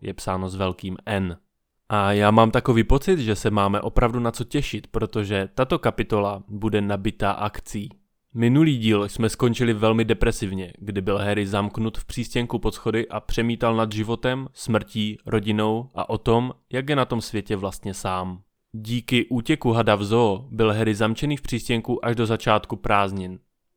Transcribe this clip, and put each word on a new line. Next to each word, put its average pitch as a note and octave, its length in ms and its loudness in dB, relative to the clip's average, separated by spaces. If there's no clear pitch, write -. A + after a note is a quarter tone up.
je G2 120 -8
psáno F#2 360 -6
s F#2 60 -10
velkým F#2 500 -4
N. F#2+ 320 -2
A G2+ 220 2
já G#2 200 4
mám A2+ 200 6
takový A#2+ 320 2
pocit, D#3 360 4
že A2 160 0
se - 160 -2
máme G2+ 300 2
opravdu A#2 380 2
na A#2 120 0
co A#2+ 120 -6
těšit, B2+ 440 -4
protože G#2 680 -2
tato C3 240 0
kapitola G2+ 680 0
bude G#2 340 0
nabitá G2+ 500 -2
akcí. - 580 -6
Minulý C3 440 6
díl G#2+ 320 2
jsme A2+ 200 0
skončili A#2+ 440 2
velmi A2 320 2
depresivně, G2 720 -2
kdy G2+ 220 -6
byl G2 160 -2
Harry G2+ 300 0
zamknut G#2 500 -2
v - 80 -8
přístěnku A#2+ 540 -4
pod G#2+ 140 -2
schody A2+ 340 -4
a G#2 120 -8
přemítal A#2 560 0
nad A2+ 160 0
životem, A#2 640 -2
smrtí, G#2+ 720 -2
rodinou A2 720 0
a - 140 -6
o A2+ 80 -2
tom, A#2+ 360 2
jak C3+ 160 -4
je D3+ 60 2
na C3 100 2
tom A#2 160 -2
světě G#2 340 -4
vlastně F#2+ 380 -6
sám. - 480 -6
Díky A#2 540 0
útěku B2+ 460 0
hada A2+ 240 4
v G2+ 80 0
zoo G#2 480 2
byl A2 220 4
Harry A2 220 2
zamčený A2+ 420 0
v - 40 -10
přístěnku A#2 640 -2
až A#2 100 0
do A#2 100 0
začátku G#2+ 500 0
prázdnin, G2 640 -2